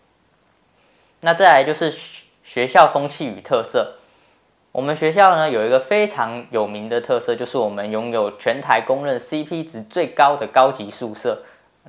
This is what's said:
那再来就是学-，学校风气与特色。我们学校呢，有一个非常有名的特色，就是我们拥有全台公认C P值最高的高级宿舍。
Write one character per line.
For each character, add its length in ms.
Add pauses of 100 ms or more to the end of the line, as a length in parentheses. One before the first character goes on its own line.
(1200)
那 120
再 180
来 140
就 80
是 180
学-， 340 (180)
学 240
校 260
风 160
气 180
与 140
特 200
色。 340 (760)
我 100
们 140
学 160
校 240
呢， 140
有 160
一 40
个 80
非 300
常 420
有 160
名 220
的 140
特 180
色， 160
就 100
是 120
我 100
们 240
拥 200
有 260
全 240
台 180
公 260
认 140
C 240
P 220
值 180
最 240
高 300
的 100
高 240
级 180
宿 240
舍。 300 (460)